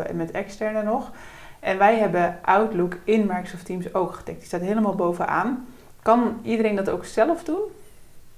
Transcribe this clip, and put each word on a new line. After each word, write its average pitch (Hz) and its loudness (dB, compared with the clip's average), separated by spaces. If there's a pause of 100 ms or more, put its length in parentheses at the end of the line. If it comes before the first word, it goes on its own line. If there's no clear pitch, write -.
(140)
met 165 -4
externe 214 -4
nog. 226 -2 (480)
En 190 -2
wij 208 6
hebben 175 2
Outlook 190 2
in 220 4
Microsoft 180 -4
Teams 185 -6
ook 180 0
getagd. - -10
Die - -18
staat 175 -4
helemaal 202 2
bovenaan. 175 0 (360)
Kan 226 4
iedereen 220 2
dat 196 0
ook - -2
zelf 311 2
doen? 349 -2 (760)